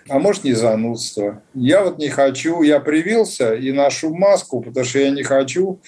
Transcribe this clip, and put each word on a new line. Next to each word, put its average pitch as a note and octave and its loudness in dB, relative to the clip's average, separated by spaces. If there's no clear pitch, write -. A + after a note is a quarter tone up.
а C3+ 0
может, E3+ 0
не C3+ 2
занудство. A2 -2
Я C3+ 2
вот D#3+ -4
не D3 -4
хочу, C#3+ 0
я D3 4
привился D#3 0
и C3 -2
ношу C#3+ 0
маску, F#3 0
потому B2 -4
что C3 -2
я C#3 4
не C#3 -2
хочу, C#3+ 0